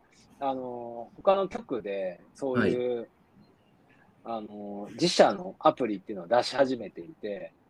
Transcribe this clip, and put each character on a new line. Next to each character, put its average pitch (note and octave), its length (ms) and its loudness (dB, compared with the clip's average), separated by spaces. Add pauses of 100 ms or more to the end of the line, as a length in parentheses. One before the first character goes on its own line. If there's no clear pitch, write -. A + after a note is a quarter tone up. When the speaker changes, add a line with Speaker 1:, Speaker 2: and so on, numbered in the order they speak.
(400)
Speaker 1:
あ C3+ 140 0
の、 A#2+ 600 -8
他 - 180 4
の F#3+ 140 2
局 - 340 -6
で F#2+ 400 -4 (140)
そ C3 180 -2
う A2+ 140 4
い B2 300 0
う、 - 0 -
Speaker 2:
は A2+ 60 -6
い。 - 40 -14 (1160)
Speaker 1:
あ A2+ 160 -6
の、 G#2 500 -10
自 A#2 160 0
社 C3+ 260 6
の F3+ 240 -8
ア D#3 160 4
プ B2+ 140 -2
リ G2+ 100 -2
っ F#2 40 -10
て A2 120 -10
い - 20 -8
う F#2 40 -10
の E2+ 60 -10
を - 20 -16
出 A#2+ 160 6
し - 120 -4
始 C3 220 4
め G2 140 -10
て E2+ 100 -14
い E2 60 -12
て、 F2+ 440 -10 (180)